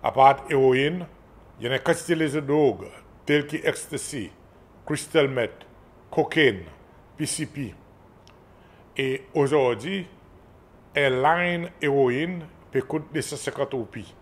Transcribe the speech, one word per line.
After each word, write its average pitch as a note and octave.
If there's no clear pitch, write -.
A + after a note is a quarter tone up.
À A2+
part C3+
héroïne, C#3
il A#2
y A#2+
a C3
une B2+
quantité E3
de D#3
drogues C3+
telles D3
que D3+
ecstasy, -
crystal D3+
meth, B2+
cocaine, C3
P D#3
C D3
P. B2+
Et C3+
aujourd'hui, C#3+
un C#3+
line E3+
héroïne C#3+
peut C3
coûter D3+
deux D3+
cent C#3
cinquante -
roupies. A2